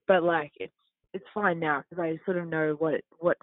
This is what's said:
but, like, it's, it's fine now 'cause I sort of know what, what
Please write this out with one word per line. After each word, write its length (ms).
but, 160
like, 340
it's, 180
it's 200
fine 260
now 240
'cause 160
I 260
sort 120
of 100
know 280
what, 280
what 240